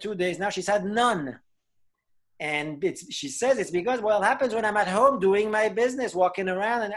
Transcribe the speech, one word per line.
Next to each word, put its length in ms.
two 140
days 240
now. 120
She's 180
had 160
none. 560
And 460
it's, 280
she 160
says 300
it's 140
because, 280
well, 220
it 20
happens 300
when 100
I'm 120
at 120
home 300
doing 320
my 180
business, 460
walking 340
around, 340
and 140